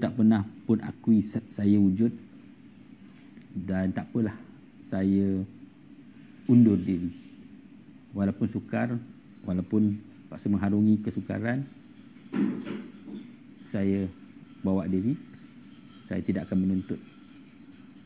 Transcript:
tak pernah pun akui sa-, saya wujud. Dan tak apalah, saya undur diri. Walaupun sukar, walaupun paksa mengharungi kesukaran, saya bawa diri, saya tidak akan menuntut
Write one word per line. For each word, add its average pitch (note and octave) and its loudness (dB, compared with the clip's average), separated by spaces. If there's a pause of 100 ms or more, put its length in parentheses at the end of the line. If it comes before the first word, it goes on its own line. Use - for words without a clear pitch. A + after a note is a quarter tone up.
tak - -2
pernah A2 6 (240)
pun A2 2
akui A2 2
sa-, A2+ -6
saya G#2 4
wujud. G2+ 4 (1400)
Dan F#2+ -2
tak - -6
apalah, A2 -2 (480)
saya G2 0 (1040)
undur A2+ 8
diri. F2 -2 (1040)
Walaupun G2+ -2
sukar, A#2 -4 (480)
walaupun G#2 0 (320)
paksa D#2+ -8
mengharungi G#2 2
kesukaran, A2+ -6 (2000)
saya G2 -2 (560)
bawa F#2+ 0
diri, F#2+ 0 (960)
saya F2+ -6
tidak - -2
akan F#2 0
menuntut F#2+ -2 (1080)